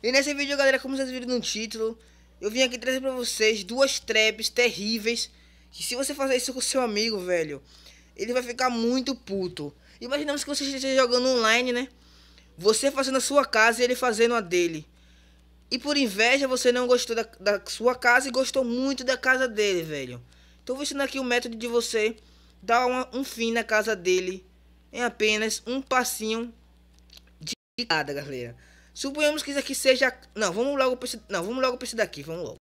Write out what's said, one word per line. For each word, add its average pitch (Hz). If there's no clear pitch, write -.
E 233
nesse 277
vídeo, 285
galera, 269
como 262
vocês 262
viram 254
no 247
título, 220
eu 196
vim 254
aqui 247
trazer 262
pra 269
vocês 226
duas 262
traps 220
terríveis, 226
que -
se 247
você 269
fazer 269
isso 262
com 254
seu -
amigo, 214
velho, 165
ele 226
vai 254
ficar 247
muito 240
puto. 185
Imaginamos 285
que -
você 285
esteja 269
jogando 254
online, 240
né? 247
Você 220
fazendo 269
a -
sua 285
casa 226
e 247
ele 247
fazendo 233
a 226
dele. 170
E 247
por 285
inveja, 247
você 254
não 247
gostou 240
da, 226
da 196
sua 247
casa 254
e -
gostou 262
muito 254
da 247
casa 262
dele, 202
velho. 135
Então 254
vou 285
ensinar 277
aqui 277
o 262
método 240
de 220
você 226
dar 233
uma, 254
um 262
fim 226
na 226
casa 214
dele 185
em 233
apenas 214
um 262
passinho 233
de -
cada, 147
galera. 131
Suponhamos 294
que -
isso 277
aqui 269
seja... 262
Não, 202
vamos 262
logo 254
pra 254
esse... 233
Não, 180
vamos 240
logo 254
pra 262
esse 233
daqui, 196
vamos 160
logo. -